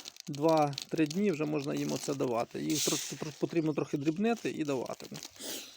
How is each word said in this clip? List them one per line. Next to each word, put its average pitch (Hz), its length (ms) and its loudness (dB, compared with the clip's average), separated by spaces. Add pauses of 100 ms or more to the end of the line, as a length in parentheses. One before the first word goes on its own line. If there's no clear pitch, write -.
(280)
два-три 147 800 4
дні 190 240 2
вже 151 140 -2
можна 147 300 -2
їм 147 160 0
оце 143 220 -2
давати. 131 480 0
Їх 151 240 2
трошки - 300 0
тр-, 151 240 -8
потрібно 156 340 2
трохи 151 240 0
дрібнити 165 540 0
і 156 120 -2
давати. 139 420 -2 (720)